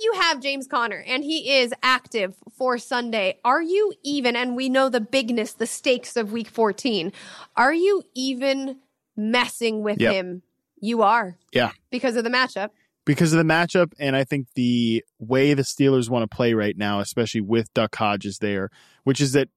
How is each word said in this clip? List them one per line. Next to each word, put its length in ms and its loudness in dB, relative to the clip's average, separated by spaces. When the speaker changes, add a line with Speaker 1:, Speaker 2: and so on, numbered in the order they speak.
Speaker 1:
you 200 0
have 180 2
James 280 -4
Conner 380 -4
and 180 -4
he 340 -2
is 160 2
active 520 -2
for 200 0
Sunday, 680 -4
are 180 2
you 300 0
even, 320 -2
and 200 -4
we 140 -2
know 180 4
the 140 0
bigness, 520 -2
the 140 -4
stakes 480 -2
of 160 -2
week 160 -6
fourteen, 640 -2
are 160 4
you 300 2
even 640 -2
messing 640 -2
with 160 -2
Speaker 2:
Yep. 140 2
Speaker 1:
him? 280 -6
You 220 -2
are. 360 2
Speaker 2:
Yeah. 200 2
Speaker 1:
Because 240 -2
of 80 0
the 60 -4
matchup. 400 -2
Speaker 2:
Because 280 2
of 40 4
the 60 4
matchup, 560 2
and 160 0
I 80 2
think 320 -4
the 480 2
way 340 4
the 100 2
Steelers 460 2
wanna 180 0
play 260 2
right 240 0
now, 240 -2
especially 400 -2
with 320 0
Duck 220 0
Hodges 440 -2
there, 300 -4
which 160 0
is 140 2
that 240 2